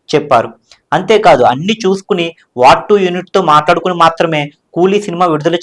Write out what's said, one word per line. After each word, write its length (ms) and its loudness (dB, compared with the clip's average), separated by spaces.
చెప్పారు. 360 0
అంతేకాదు, 460 2
అన్ని 220 -4
చూసుకుని 420 -2
వార్ 280 4
టూ 60 4
యూనిట్తో 360 -4
మాట్లాడుకుని 500 0
మాత్రమే 380 0
కూలీ 320 0
సినిమా 260 -2
విడుదల 300 -2